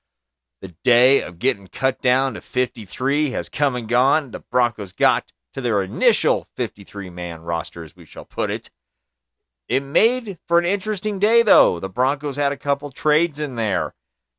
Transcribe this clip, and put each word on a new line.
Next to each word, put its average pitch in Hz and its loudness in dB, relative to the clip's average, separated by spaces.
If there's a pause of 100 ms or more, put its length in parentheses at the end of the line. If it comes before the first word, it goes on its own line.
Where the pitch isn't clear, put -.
(600)
The 92 -10 (100)
day 123 4
of 85 -10
getting 101 -2
cut - -4
down 131 0
to 90 -8
fifty-three 127 -2
has 90 -4
come 139 -2
and 120 -6
gone. 131 2
The 90 -8
Broncos 117 -2
got 127 0 (220)
to 135 -6
their 113 2
initial 127 0
fifty-three-man 90 -8
roster, 82 -4
as 78 -12
we 85 -16
shall 78 -12
put 107 -2
it. 110 -6 (960)
It 131 0
made 208 0 (100)
for 170 2
an 170 2
interesting 202 -2
day, 226 4
though. 139 4
The 95 -4
Broncos 135 -2
had 143 0
a 135 -6
couple 143 -2
trades 151 0
in 143 -4
there. 98 0 (440)